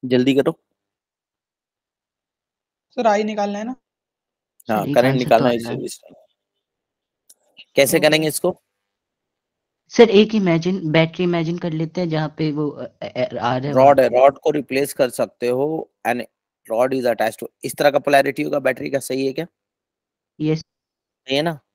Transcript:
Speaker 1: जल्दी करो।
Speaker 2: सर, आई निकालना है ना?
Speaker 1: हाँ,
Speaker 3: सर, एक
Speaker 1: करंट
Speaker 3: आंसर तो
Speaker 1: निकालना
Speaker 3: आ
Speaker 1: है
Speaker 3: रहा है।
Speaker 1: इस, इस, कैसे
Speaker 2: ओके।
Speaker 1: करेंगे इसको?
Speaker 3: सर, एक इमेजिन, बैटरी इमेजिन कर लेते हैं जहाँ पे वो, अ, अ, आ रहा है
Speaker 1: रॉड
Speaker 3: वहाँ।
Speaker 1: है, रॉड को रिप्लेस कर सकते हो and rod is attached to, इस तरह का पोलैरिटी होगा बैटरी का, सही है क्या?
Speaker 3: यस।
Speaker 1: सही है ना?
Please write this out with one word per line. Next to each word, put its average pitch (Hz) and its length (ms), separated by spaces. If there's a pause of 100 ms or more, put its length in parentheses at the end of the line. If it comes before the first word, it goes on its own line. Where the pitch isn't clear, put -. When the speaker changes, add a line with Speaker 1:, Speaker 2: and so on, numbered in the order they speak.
Speaker 1:
जल्दी 127 260
करो। 160 240 (2250)
Speaker 2:
सर, 233 160
आई 208 160
निकालना 208 360
है 220 60
ना? 254 100 (920)
Speaker 1:
हाँ, 110 140
Speaker 3:
सर, 127 60
एक 143 60
Speaker 1:
करंट 123 100
Speaker 3:
आंसर 131 120
तो 123 60
Speaker 1:
निकालना 120 240
Speaker 3:
आ 120 40
Speaker 1:
है 120 60
Speaker 3:
रहा 117 140
है। - 140
Speaker 1:
इस, - 160
इस, - 0 (1700)
कैसे 139 220
Speaker 2:
ओके। 151 100
Speaker 1:
करेंगे 156 200
इसको? 180 340 (1300)
Speaker 3:
सर, 226 200
एक 214 260
इमेजिन, 175 560
बैटरी 165 320
इमेजिन 170 340
कर 175 140
लेते 160 300
हैं 175 80
जहाँ 156 280
पे 156 140
वो, 147 180
अ, 123 140
अ, 123 580
आ 120 160
रहा 131 100
है 143 60
Speaker 1:
रॉड 135 260
Speaker 3:
वहाँ। 123 100
Speaker 1:
है, 120 100
रॉड 135 200
को 156 120
रिप्लेस 139 420
कर 131 160
सकते 117 380
हो 143 440 (160)
and 120 140 (500)
rod 123 220
is 131 120
attached 113 340
to, - 80 (160)
इस 135 120
तरह 147 160
का 151 80
पोलैरिटी 139 440
होगा 147 160
बैटरी 135 300
का, 135 100
सही 135 280
है 131 60
क्या? 160 140 (920)
Speaker 3:
यस। 156 200
Speaker 1:
सही - 760
है 143 60
ना? 160 180 (160)